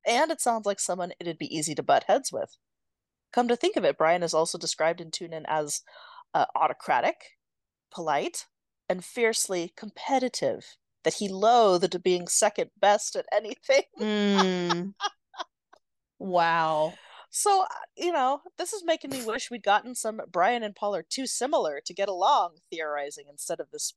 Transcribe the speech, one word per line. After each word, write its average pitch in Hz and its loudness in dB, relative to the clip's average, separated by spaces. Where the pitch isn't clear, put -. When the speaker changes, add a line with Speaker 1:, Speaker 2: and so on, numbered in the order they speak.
Speaker 1:
And 254 2
it 302 -2
sounds 226 0
like 202 0
someone 180 -4
it'd 170 -6
be - -6
easy 156 -4
to 147 -4
butt - 4
heads 254 2
with. - -8
Come 240 2
to 240 2
think 370 0
of 233 0
it, 139 2
Brian 170 4
is 165 -2
also 160 0
described 165 -2
in 160 -14
Toonen 160 -10
as, 151 -2
uh, 147 2
autocratic, 151 0
polite, 165 -4
and 185 -4
fiercely 202 -2
competitive, 226 -4
that 160 0
he 208 -4
loathed 190 4
being 180 2
second - 0
best 208 4
at 185 -4
anything. 233 2
<laughs> - -20
Speaker 2:
Mm. 196 2
Wow. 165 2
Speaker 1:
So, 392 2
uh, - 0
you 349 -2
know, 277 0
this 349 -6
is 403 -8
making 320 -2
me 262 -6
wish 226 -4
we'd 240 -10
gotten 208 2
some 220 -6
Brian 220 2
and 208 -8
Paul 208 -4
are 160 -6
too - -6
similar 233 0
to 180 -12
get 196 -2
along 196 2
theorizing 147 -8
instead 151 -8
of 147 -10
this - -8